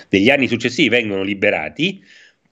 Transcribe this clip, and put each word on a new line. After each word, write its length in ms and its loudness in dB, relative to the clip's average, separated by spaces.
degli 200 4
anni 200 2
successivi 400 0
vengono 340 0
liberati, 800 -4